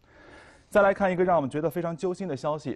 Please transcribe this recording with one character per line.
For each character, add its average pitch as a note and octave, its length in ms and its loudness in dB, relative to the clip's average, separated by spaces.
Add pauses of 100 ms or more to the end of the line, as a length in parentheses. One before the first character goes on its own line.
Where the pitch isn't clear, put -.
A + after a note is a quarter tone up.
(680)
再 G#3 120 4
来 G3 120 6
看 G3 180 0
一 F#3 40 -2
个 F3+ 80 2
让 F3+ 120 2
我 D#3 60 4
们 C3+ 80 -2
觉 D3 120 -4
得 D#3+ 80 0
非 F3 120 -6
常 E3+ 140 -4
揪 F3+ 180 -4
心 F#3+ 140 -8
的 D3 80 -4
消 D3+ 220 -4
息， D3 180 -8